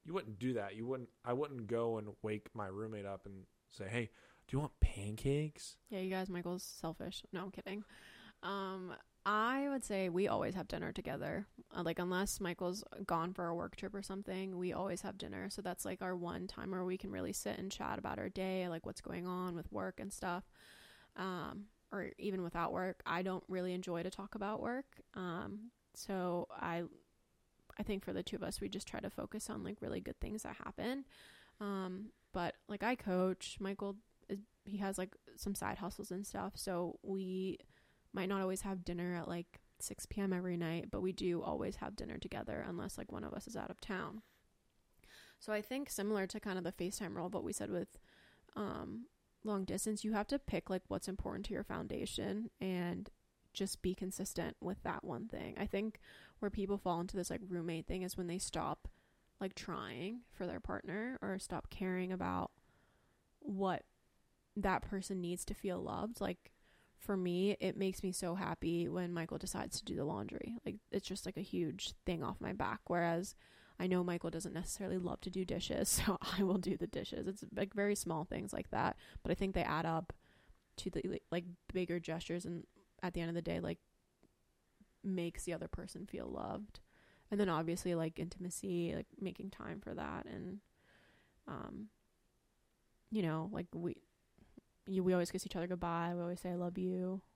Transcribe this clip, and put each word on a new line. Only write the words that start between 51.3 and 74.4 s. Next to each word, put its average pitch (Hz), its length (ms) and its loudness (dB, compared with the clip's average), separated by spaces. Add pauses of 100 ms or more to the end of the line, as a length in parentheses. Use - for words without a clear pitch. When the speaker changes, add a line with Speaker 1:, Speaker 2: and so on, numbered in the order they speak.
Speaker 2:
to 214 60 -2
your 208 100 0
foundation - 840 -2 (120)
and 180 480 0 (440)
just - 280 -2
be 185 120 4
consistent 190 680 -2
with 180 220 -2
that 156 200 -2
one 165 240 -2
thing. - 300 -4
I 208 80 0
think 208 340 0 (400)
where 208 100 2
people 202 280 0
fall 175 240 2
into 190 160 -2
this, 175 120 0
like, 165 180 0
roommate 170 380 0
thing 185 160 0
is 185 160 -2
when 180 100 0
they 170 120 0
stop, - 480 0 (520)
like, 190 160 -2
trying 180 680 -4 (100)
for 180 160 -4
their 175 140 -2
partner 214 600 -2
or 190 160 0
stop - 320 -4
caring 185 420 0
about 180 400 0 (880)
what 190 440 2 (720)
that 196 260 6
person 190 400 -2
needs 175 240 0
to - 80 -2
feel 185 280 0
loved. - 400 -2
Like, 185 300 -2 (460)
for - 180 0
me, 180 440 6
it - 180 2
makes 190 240 2
me 185 100 2
so 180 240 0
happy 170 520 2
when 175 260 0
Michael 165 240 0
decides - 400 -2
to - 80 -6
do - 100 -2
the - 100 2
laundry. - 600 -2
Like, 208 120 -2 (140)
it's - 160 0
just, - 180 -4
like, 190 120 -4
a - 40 -2
huge 175 520 0 (120)
thing 170 180 2
off - 180 -2
my - 120 -2
back. 202 340 0
Whereas 170 480 4 (420)
I 185 100 2
know 180 160 6
Michael 175 280 2
doesn't 165 220 -4